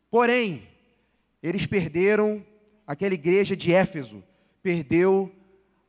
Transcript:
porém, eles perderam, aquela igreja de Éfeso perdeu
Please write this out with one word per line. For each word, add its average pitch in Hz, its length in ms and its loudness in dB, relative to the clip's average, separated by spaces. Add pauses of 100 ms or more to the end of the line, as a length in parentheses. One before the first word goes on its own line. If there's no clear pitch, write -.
(100)
porém, 233 560 0 (760)
eles 165 240 -4
perderam, 208 800 0 (420)
aquela 185 280 -4
igreja 185 420 0
de 165 160 0
Éfeso 139 500 0 (400)
perdeu 180 720 0 (540)